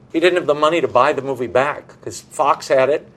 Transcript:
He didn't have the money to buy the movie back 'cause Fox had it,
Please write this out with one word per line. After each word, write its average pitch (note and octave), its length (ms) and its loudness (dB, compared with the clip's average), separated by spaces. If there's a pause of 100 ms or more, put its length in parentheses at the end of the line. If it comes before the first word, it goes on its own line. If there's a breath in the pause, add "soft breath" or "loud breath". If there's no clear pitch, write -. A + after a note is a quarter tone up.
(140)
He E3 60 0
didn't F3 180 4
have D#3+ 100 -4
the D3 80 2
money D#3 260 0
to C3 60 0
buy B2+ 260 2
the C3 80 -6
movie B2+ 260 -6
back - 540 -4
'cause - 200 -14
Fox D#3 480 -2
had C3 200 2
it, D#3 260 -2